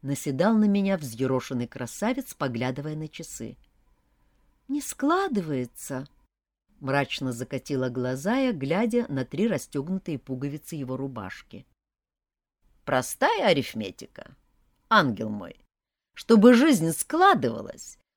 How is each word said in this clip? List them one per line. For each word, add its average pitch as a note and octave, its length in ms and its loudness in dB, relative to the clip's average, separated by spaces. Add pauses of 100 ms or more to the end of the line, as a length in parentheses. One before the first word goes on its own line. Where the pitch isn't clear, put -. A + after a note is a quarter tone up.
наседал C#3+ 540 0
на G#3+ 100 6
меня G3 320 2
взъерошенный B2+ 680 -2
красавец, - 680 -6
поглядывая C3 640 -4
на D#3 120 -8
часы. - 500 -14 (1080)
"Не C#4+ 140 -4
складывается", E3 1200 -2 (760)
мрачно C3+ 500 -2
закатила B2+ 580 -4
глаза C3 460 -4
я, C4 160 0
глядя G3+ 560 0
на C3+ 160 -4
три F3 240 -2
расстегнутые D#3+ 720 -4
пуговицы C#3 560 -8
его C3 220 -6
рубашки. A#2 680 -10 (1160)
"Простая C#4 640 0
арифметика, - 880 -2 (540)
ангел A#2+ 400 4
мой. G2+ 340 -10 (500)
Чтобы A3+ 400 8
жизнь A3+ 380 6
складывалась, - 1080 0 (200)